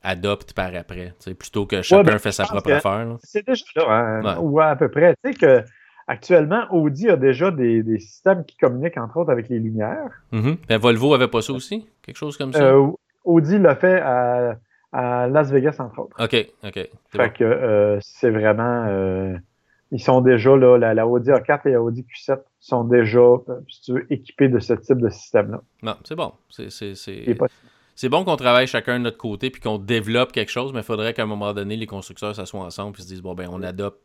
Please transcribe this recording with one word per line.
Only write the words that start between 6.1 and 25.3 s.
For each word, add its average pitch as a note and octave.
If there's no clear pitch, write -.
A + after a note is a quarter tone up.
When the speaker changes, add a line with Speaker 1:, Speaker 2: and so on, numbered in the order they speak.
Speaker 2:
Audi D#3+
a E3+
déjà C3+
des, A#2
des A2
systèmes F#3
qui -
communiquent, C3+
entre A#2
autres, D#3+
avec A#2+
les B2
lumières. A2+
Speaker 1:
Mhm. A2+
Ben, A2
Volvo A#2+
avait B2+
pas A#2
ça B2+
aussi ? G3+
Quelque -
chose D3
comme C3+
ça ? D3
Speaker 2:
Euh, C#3
Audi E3+
l'a E3
fait F#3
à, B2
à B2
Las C#3
Vegas, C#3+
entre B2
autres. -
Speaker 1:
Ok, A2+
ok. G2+
C'est -
Speaker 2:
Fait B2
Speaker 1:
bon. A2
Speaker 2:
que, A#2+
euh, G#2+
c'est -
vraiment, A2
euh, F#2+
ils B2+
sont B2+
déjà B2+
là, B2
la, A2+
la A2+
Audi A#2+
A C3+
quatre C#3+
et C#3
la A#2+
Audi A#2
Q -
sept C3+
sont A#2+
déjà, A#2+
euh, A#2+
si -
tu -
veux, -
équipés -
de B2
ce -
type B2+
de A#2
système-là. G#2